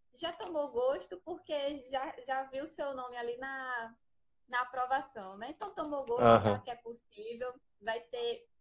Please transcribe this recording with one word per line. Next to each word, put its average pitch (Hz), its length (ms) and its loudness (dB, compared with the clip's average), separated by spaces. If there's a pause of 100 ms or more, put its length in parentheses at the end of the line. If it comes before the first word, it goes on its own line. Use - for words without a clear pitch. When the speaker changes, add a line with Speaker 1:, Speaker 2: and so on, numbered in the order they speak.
(160)
Speaker 1:
já 339 180 -4
tomou 311 380 -2
gosto 269 540 2
porque 294 640 -4
já, 277 260 -2 (120)
já 269 180 0
viu 269 220 -6
seu 277 260 -4
nome 247 240 -6
ali 240 200 -4
na, 254 580 -4 (520)
na 247 140 0
aprovação, 247 760 -2
né? 233 140 -8
Então, 403 240 -8
tomou 294 300 -4
gosto, 120 320 10
Speaker 2:
Aham. - 20 8
Speaker 1:
sabe 104 240 2
que - 80 -8
é 240 60 -6
possível, - 760 -10 (280)
vai 226 200 -4
ter, 233 460 -4 (140)